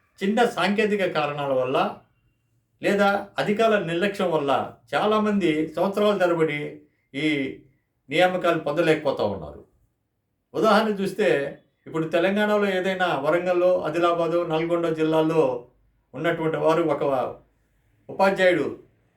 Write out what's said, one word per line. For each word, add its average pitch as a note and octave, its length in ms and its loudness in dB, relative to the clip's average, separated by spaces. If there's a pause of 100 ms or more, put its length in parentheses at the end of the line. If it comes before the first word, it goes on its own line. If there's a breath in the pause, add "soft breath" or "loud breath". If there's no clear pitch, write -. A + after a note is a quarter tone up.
(240)
చిన్న A3+ 200 2
సాంకేతిక G3+ 680 0
కారణాల C#3+ 380 -2
వల్ల C3+ 440 0 (840)
లేదా G3+ 440 2 (120)
అధికారుల G#3 400 2
నిర్లక్ష్యం F3+ 520 -2
వల్ల C#3 420 -2 (220)
చాలామంది F#3+ 800 0
సంవత్సరాల G3 440 0
తరబడి D#3+ 640 0 (340 soft breath)
ఈ C#3 440 -2 (520)
నియామకాలు F3 480 2
పొందలేకపోతూ D3+ 640 0
ఉన్నారు. F#2+ 400 -8 (920)
ఉదాహరణ G#3+ 360 2
చూస్తే F3 680 -2 (280)
ఇప్పుడు D#3+ 180 -4
తెలంగాణలో G3+ 640 0
ఏదైనా F#3 500 -2
వరంగల్లో, F3 600 2
ఆదిలాబాదు, E3+ 640 0
నల్గొండ E3+ 420 -2
జిల్లాల్లో D#3 800 0 (480)
ఉన్నటువంటి D#3+ 420 -2
వారు D#3+ 260 2
ఒక D3+ 200 -2 (1080)
ఉపాధ్యాయుడు F3+ 680 2 (380)